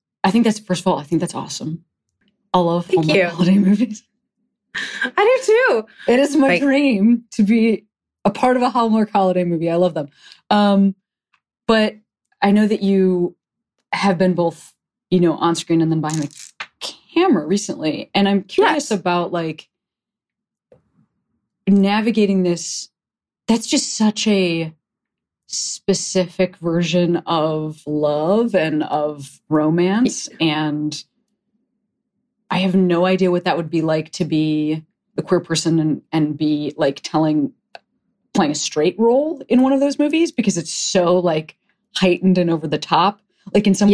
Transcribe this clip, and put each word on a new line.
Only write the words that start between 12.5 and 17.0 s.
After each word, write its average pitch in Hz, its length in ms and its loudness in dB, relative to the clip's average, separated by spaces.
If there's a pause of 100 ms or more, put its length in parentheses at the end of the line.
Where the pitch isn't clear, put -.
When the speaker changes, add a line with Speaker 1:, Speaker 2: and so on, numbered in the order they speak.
Speaker 1:
know 208 140 4
that 202 160 -2
you 185 540 0 (560)
have 190 260 0
been 185 160 2
both, 170 400 -4 (360)
you 180 100 2
know, 170 140 2
on 170 200 -2
screen 165 280 0
and 160 100 0
then 160 80 0
behind 151 220 -6
the - 280 -12 (640)